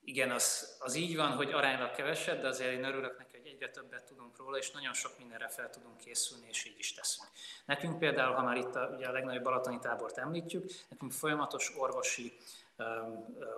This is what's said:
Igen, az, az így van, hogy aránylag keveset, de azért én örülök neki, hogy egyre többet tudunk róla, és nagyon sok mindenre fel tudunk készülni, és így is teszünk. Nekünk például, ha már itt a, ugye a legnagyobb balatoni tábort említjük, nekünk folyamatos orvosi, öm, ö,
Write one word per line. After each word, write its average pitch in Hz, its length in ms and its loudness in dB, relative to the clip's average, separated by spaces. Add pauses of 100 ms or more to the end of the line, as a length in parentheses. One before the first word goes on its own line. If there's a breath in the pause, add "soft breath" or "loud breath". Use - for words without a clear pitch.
Igen, 127 280 2
az, - 480 2
az 127 160 0
így 170 200 2
van, 151 160 4
hogy 139 200 2
aránylag 131 400 4
keveset, 151 500 0
de 135 60 2
azért 127 240 2
én 127 120 0
örülök 135 340 -2
neki, 127 200 -18
hogy 123 100 -18
egyre 135 220 -8
többet 127 360 -14
tudunk 123 320 -18
róla, 135 200 -2
és 127 140 -2
nagyon 139 220 -2
sok - 240 -2
mindenre 117 300 -8
fel 117 220 -6
tudunk 117 280 -18
készülni, 117 500 -2
és - 180 -4
így 110 140 -14
is - 140 -2
teszünk. - 360 -4 (360 loud breath)
Nekünk 160 340 0
például, 135 340 6
ha 127 100 4
már 123 140 4
itt 123 180 -2
a, 127 200 2
ugye 127 120 -4
a 123 40 0
legnagyobb 127 320 0
balatoni 127 360 2
tábort 117 380 0
említjük, 165 540 -2 (180 loud breath)
nekünk 131 220 -8
folyamatos 147 640 0
orvosi, 127 600 2 (380 loud breath)
öm, 113 640 -4
ö, - 60 -6 (120)